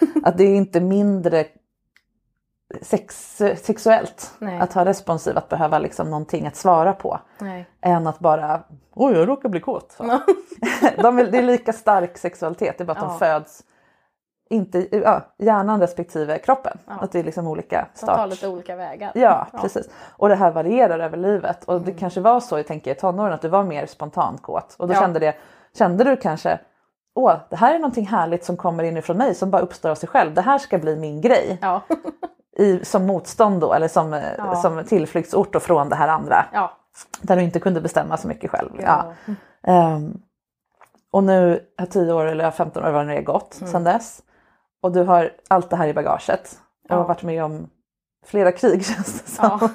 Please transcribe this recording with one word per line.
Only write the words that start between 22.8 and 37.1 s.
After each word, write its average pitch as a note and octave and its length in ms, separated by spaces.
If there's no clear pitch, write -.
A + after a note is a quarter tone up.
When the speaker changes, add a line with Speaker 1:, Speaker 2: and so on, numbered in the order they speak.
Speaker 1:
i C#3 40
tonåren F#3+ 380
att D3+ 80
du E3 60
var G3 160
mer D3+ 220
spontant D3+ 560
kåt. - 380
Och F3+ 80
då F3+ 60
Speaker 2:
Ja. G3 60
Speaker 1:
kände F3+ 200
det, D3+ 160
kände F#3+ 260
du C4+ 140
kanske, E3 420
"Åh, A#3 180
det F3+ 60
här A#3+ 200
är E4+ 40
någonting A#3+ 280
härligt F3 380
som F3+ 120
kommer E3 260
inifrån E3 340
mig, A3+ 180
som F#3+ 160
bara F#3+ 100
uppstår - 280
av D3+ 60
sig E3 140
själv. - 240
Det D#3 80
här C4+ 160
ska C4 200
bli D#3 180
min D#3 260
grej." G3 400
Speaker 2:
Ja. F#3+ 260
<laughs> - 40
Speaker 1:
I, F#3+ 280
som F#3 220
motstånd G3 540
då, D3+ 120
eller D#3 140
som, D#3+ 260
eh, D3 100
Speaker 2:
Ja. F#3+ 180
Speaker 1:
som E3+ 280
tillflyktsort E3+ 680
då D#3+ 60
från D3+ 300
det C#3+ 60
här D3 120
andra. D3+ 460
Speaker 2:
Ja. G3+ 180